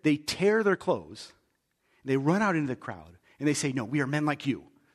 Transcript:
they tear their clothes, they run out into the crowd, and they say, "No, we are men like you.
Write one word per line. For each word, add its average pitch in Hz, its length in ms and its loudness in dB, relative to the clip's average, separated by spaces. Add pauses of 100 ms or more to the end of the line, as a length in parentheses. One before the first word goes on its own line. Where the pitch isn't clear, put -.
they 147 140 4
tear 202 440 0
their 202 140 2
clothes, 101 580 -4 (720)
they 135 140 2
run 160 260 2
out 196 120 2
into 151 120 -2
the 123 80 -4
crowd, 87 420 -14 (220)
and 139 80 0
they 147 80 4
say, 143 160 -2
"No, 127 120 -2
we 127 180 -2
are 131 60 0
men 151 180 0
like 147 200 -2
you. 110 200 -2 (300)